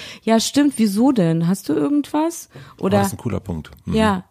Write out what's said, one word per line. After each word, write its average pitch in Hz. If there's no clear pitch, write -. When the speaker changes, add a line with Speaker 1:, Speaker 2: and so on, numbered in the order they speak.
Speaker 1:
"Ja, 226
stimmt, 277
wieso 220
denn? 165
Hast 196
du 294
irgendwas?" 302
Speaker 2:
Oh, -
Speaker 1:
Oder 190
Speaker 2:
das 98
ist 92
ein 95
cooler 98
Punkt. 80
Mhm. 90
Speaker 1:
Ja. 214